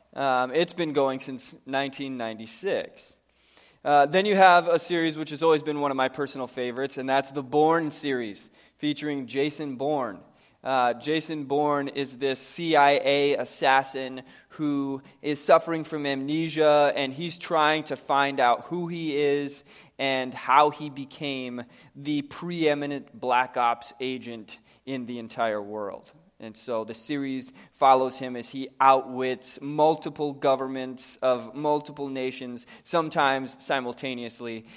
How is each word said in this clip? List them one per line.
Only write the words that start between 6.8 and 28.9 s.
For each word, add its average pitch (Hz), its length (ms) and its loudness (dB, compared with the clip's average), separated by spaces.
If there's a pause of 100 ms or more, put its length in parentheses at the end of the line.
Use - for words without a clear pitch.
and 131 100 -6
that's 135 240 0
the 143 120 -6
Bourne 151 480 2
series, 123 580 -6 (280)
featuring 147 480 -4
Jason 139 520 -4
Bourne. 131 420 -4 (420)
Uh, 123 340 2
Jason 151 500 -4
Bourne 143 420 0
is 131 300 -6
this 131 240 -2
C 165 340 -2
I 143 260 8
A 143 360 2
assassin 131 840 0 (260)
who 139 520 -4 (200)
is 143 200 -2
suffering 165 440 4
from 147 200 -8
amnesia, 147 880 2
and 135 200 -4
he's 160 260 -8
trying 156 440 2
to 147 120 -6
find 139 460 0
out 120 240 4
who 170 220 -6
he 165 280 -4
is 143 480 0 (340)
and 131 360 -2
how 143 360 6
he 151 200 -8
became 131 720 -10 (320)
the 143 280 -4
preeminent 147 920 -2
Black 127 380 0
Ops 120 460 0
agent 120 580 -10 (260)
in 127 200 -8
the 120 140 -10
entire 113 420 -4
world. 101 500 -10 (300)
And 110 160 -16
so 113 260 -4
the 110 100 -10
series 135 600 -6 (180)
follows 131 460 6
him 127 180 -8
as 120 140 -10
he 135 180 -10 (140)
outwits 131 800 2